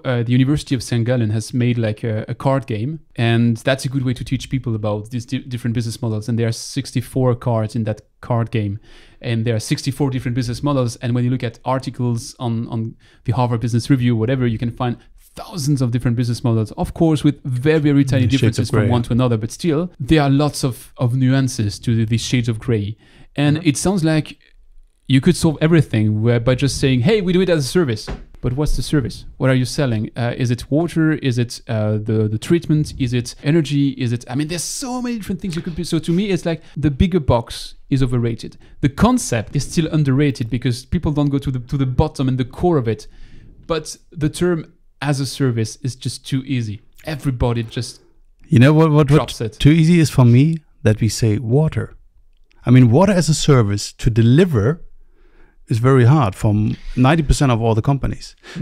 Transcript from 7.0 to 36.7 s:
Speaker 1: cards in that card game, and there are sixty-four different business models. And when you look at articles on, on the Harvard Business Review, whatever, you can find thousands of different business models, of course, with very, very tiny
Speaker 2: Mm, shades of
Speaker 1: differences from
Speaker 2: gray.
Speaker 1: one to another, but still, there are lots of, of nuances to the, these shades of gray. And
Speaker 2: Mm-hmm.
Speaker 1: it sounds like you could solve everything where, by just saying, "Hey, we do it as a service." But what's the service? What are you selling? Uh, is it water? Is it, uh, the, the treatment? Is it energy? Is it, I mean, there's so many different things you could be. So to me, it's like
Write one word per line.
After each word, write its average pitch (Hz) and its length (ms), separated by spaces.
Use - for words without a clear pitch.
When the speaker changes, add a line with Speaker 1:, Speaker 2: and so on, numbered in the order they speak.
Speaker 1:
cards 113 400
in 113 80
that 107 160
card 117 300
game, 104 280
and 113 240
there 120 100
are 107 60
sixty-four 139 500
different 127 240
business 120 280
models. 131 340
And 120 180
when 123 100
you 123 60
look 127 140
at 113 200
articles 123 760
on, 117 280
on 113 280
the 120 80
Harvard 120 280
Business 117 300
Review, 123 260
whatever, 123 300
you 113 120
can 120 120
find 120 260
thousands 143 460
of 120 80
different 120 260
business 120 260
models, 113 360
of 175 160
course, 160 280
with 147 220
very, 143 340
very 143 280
tiny 110 200
Speaker 2:
Mm, 101 40
shades 135 40
of 135 60
Speaker 1:
differences 117 300
from 113 100
Speaker 2:
gray. 104 100
Speaker 1:
one 120 120
to 120 100
another, 120 240
but 110 160
still, 170 480
there 151 220
are 139 80
lots 143 340
of, - 320
of 123 180
nuances 127 640
to 120 160
the, 113 120
these 113 180
shades 123 240
of 110 100
gray. 110 380
And 147 220
Speaker 2:
Mm-hmm. 165 100
Speaker 1:
it 135 80
sounds 185 260
like 156 360
you 135 120
could 180 160
solve 160 240
everything 110 640
where, 120 180
by 127 140
just 127 260
saying, 131 200
"Hey, 208 200
we 180 140
do 185 80
it 185 80
as 165 80
a 131 100
service." 139 400
But 127 140
what's 147 220
the 127 60
service? - 440
What 131 140
are 131 120
you 123 40
selling? 120 500
Uh, 120 220
is 123 120
it - 200
water? 160 420
Is 135 260
it, 117 300
uh, 107 240
the, 110 260
the 107 40
treatment? 156 600
Is 123 140
it 120 300
energy? 143 480
Is 127 220
it, 120 180
I 120 60
mean, 151 120
there's 165 160
so 247 380
many 240 160
different 190 240
things 185 140
you 170 60
could 160 140
be. 180 80
So 165 140
to 170 140
me, 196 180
it's 180 160
like 165 160